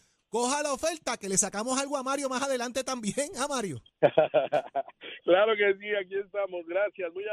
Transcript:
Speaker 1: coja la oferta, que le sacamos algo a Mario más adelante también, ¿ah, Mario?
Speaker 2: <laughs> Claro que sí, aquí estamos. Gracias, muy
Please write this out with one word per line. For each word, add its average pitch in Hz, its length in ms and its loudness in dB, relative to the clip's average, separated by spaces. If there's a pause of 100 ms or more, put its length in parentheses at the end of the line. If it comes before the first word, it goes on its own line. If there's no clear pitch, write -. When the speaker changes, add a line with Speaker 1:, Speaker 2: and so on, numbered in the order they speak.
(280)
Speaker 1:
coja 247 340 0
la 294 100 -2
oferta, 311 440 -2
que 202 120 -8
le 190 100 -2
sacamos 214 400 0
algo 277 180 -2
a 269 60 -2
Mario 269 260 -2
más 254 140 -2
adelante 254 400 -2
también, 254 560 -4
¿ah, 262 100 0
Mario? 208 320 -4 (200)
Speaker 2:
<laughs> 143 100 8 (1120)
Claro 196 320 6
que 202 220 4
sí, 208 80 -14 (120)
aquí 190 180 -6
estamos. 190 520 -4
Gracias, 185 460 -2
muy 190 180 -8